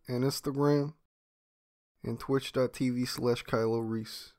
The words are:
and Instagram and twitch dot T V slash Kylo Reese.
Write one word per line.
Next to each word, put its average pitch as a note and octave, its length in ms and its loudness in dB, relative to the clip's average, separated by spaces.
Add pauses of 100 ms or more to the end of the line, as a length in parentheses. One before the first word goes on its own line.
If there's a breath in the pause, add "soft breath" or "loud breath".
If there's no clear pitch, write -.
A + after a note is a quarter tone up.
and B2+ 160 -2
Instagram C#3+ 720 2 (1120)
and A#2 160 -4
twitch C3+ 320 0
dot B2+ 220 2
T C3 160 0
V B2 160 0
slash A#2+ 360 0
Kylo A2+ 400 0
Reese. A2+ 560 -6